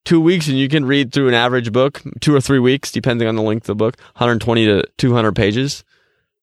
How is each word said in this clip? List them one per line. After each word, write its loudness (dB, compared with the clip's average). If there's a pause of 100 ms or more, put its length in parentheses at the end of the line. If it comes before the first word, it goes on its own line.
two 4
weeks 2
and 0
you 0
can 0
read 0
through 2
an 2
average 0
book, 0 (200)
two 2
or 4
three 0
weeks, 0
depending -2
on -2
the -2
length -2
of -10
the -2
book, -4 (180)
hundred 0
twenty 0
to 2 (140)
two 0
hundred 0
pages. -2 (580)